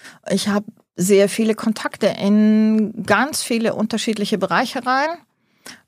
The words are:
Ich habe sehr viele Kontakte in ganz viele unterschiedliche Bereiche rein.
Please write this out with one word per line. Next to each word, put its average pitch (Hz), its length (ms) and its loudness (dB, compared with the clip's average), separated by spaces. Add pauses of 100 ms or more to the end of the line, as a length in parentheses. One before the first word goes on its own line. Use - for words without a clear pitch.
(300)
Ich 196 180 -2
habe 202 180 -2 (300)
sehr 196 320 4
viele 214 280 0
Kontakte - 520 -2
in 214 1000 2
ganz 247 380 0
viele 226 320 -2
unterschiedliche 214 600 -2
Bereiche 196 480 -2
rein. 269 240 0 (800)